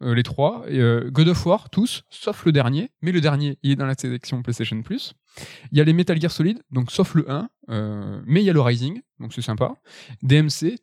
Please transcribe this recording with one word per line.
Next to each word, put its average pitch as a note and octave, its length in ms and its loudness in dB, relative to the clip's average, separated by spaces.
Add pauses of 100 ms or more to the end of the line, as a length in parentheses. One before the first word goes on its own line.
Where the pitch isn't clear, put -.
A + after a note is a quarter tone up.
euh, B2 120 0
les A#2+ 80 4
trois, F3+ 460 0
et, C#3 120 -2
euh, A#2 300 2
God D#3 180 6
of F3+ 180 0
War, F#3 240 0
tous, - 400 -2
sauf - 340 -8
le E3 80 4
dernier, C#3+ 380 2 (100)
mais D#3 100 0
le F3 120 2
dernier, C#3+ 400 0
il C#3 80 2
est C#3 60 4
dans C3+ 100 -2
la C3+ 80 0
sélection B2 480 -6
PlayStation A#2 400 -4
Plus. - 320 -10 (580)
Il D3 60 4
y - 20 8
a D3+ 40 8
les D#3+ 100 6
Metal E3+ 260 0
Gear E3 100 0
Solid, G3 400 -2
donc B2+ 200 -2
sauf - 240 0
le D3+ 160 0
un, D#3+ 180 -6 (220)
euh, G#2 560 -6
mais D#3+ 160 2
il - 20 2
y F#3+ 60 2
a - 20 2
le D3+ 80 4
Rising, B2+ 400 0 (180)
donc A#2 140 -12
c'est - 80 -10
sympa. A#2 360 -4 (460)
D C3+ 120 4
M D3+ 160 4
C, F3+ 320 -4